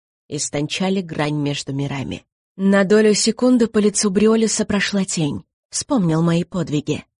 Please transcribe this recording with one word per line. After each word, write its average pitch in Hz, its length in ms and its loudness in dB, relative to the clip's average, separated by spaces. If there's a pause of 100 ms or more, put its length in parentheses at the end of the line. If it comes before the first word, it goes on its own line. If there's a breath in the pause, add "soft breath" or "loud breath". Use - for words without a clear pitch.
(300)
истончали 151 720 -4
грань 151 340 -4
между 143 380 -4
мирами. 139 520 -6 (300)
На 196 300 2
долю 214 280 4
секунды 226 540 2
по 220 120 0
лицу 208 300 2
Бриолиса 214 560 2
прошла 196 380 -2
тень. 160 400 -4 (260)
Вспомнил 170 520 0
мои 170 220 2
подвиги. 151 640 -4 (140)